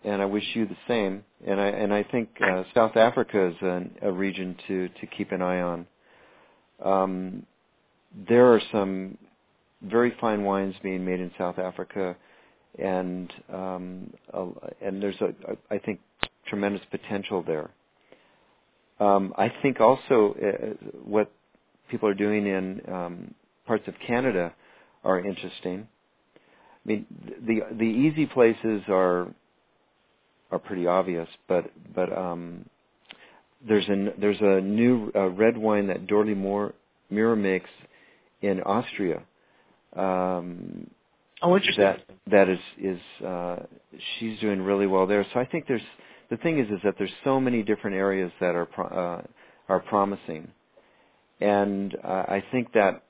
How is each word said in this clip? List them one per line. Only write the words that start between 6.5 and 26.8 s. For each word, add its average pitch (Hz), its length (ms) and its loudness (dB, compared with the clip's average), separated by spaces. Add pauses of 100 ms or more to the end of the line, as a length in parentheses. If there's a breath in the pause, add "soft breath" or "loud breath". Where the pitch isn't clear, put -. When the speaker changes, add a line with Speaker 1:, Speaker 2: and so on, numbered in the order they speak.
Speaker 1:
Um, 95 600 0 (840)
there 120 260 10
are 107 80 6 (100)
some 95 460 -2 (640)
very 117 380 2
fine 107 240 0
wines 98 380 -2
being 92 240 -6
made 92 140 -2
in 90 180 -8
South 92 220 -4
Africa, 92 560 -6 (640 soft breath)
and, 92 520 -4 (220)
um, 92 600 -10 (200)
uh, 92 120 -6 (360)
and 98 200 -6
there's 98 200 -4
a, 98 120 -2 (180)
a, 110 40 -6 (140)
I 101 100 -4
think, 104 200 -6 (480)
tremendous 101 420 -4
potential 98 560 -6
there. 80 240 -4 (1300 soft breath)
Um, 98 380 4
I 107 140 2 (100)
think 135 180 0
also, 117 640 4
uh, - 460 -4 (160)
what 104 280 0 (580)
people 107 200 -2
are 98 60 0
doing 104 320 0
in, 95 340 -4 (100)
um, 90 420 -10 (320)
parts 110 220 -2
of 95 60 -10 (120)
Canada 117 480 0 (500 soft breath)
are 92 160 2
interesting. 92 680 -8 (1000 soft breath)